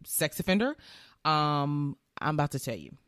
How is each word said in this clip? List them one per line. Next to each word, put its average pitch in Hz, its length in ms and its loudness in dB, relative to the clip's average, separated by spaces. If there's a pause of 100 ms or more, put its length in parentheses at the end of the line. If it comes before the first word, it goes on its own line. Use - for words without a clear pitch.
sex - 360 -2
offender, 208 360 2 (500)
um, 147 680 2 (220)
I'm 151 160 -2
about 147 180 0
to 139 60 -2
tell 117 180 -6
you. 76 200 -16 (120)